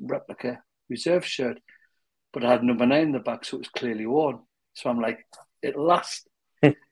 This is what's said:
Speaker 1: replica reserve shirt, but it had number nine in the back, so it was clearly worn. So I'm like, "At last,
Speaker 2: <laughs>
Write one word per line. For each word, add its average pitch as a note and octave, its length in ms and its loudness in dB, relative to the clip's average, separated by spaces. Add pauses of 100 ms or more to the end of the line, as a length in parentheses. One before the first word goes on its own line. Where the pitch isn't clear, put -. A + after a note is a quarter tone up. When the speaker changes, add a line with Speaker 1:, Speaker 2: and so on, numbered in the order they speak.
Speaker 1:
replica - 600 -8 (280)
reserve E3+ 360 0
shirt, A#2+ 340 -4 (720)
but A#2+ 100 -6
it A#2+ 40 0
had A#2+ 160 4
number B2 220 2
nine C#3+ 180 4
in D#3 100 0
the C3 60 -2
back, A2+ 260 -6
so C3 120 -8
it - 20 -10
was A#2 100 -14
clearly A2 360 -6
worn. C3+ 340 0 (340)
So - 160 -6
I'm A#2+ 100 0
like, A#2 260 -4 (380)
"At C#3 140 -4
last, E3 500 0 (340)
Speaker 2:
<laughs> - 20 6 (280)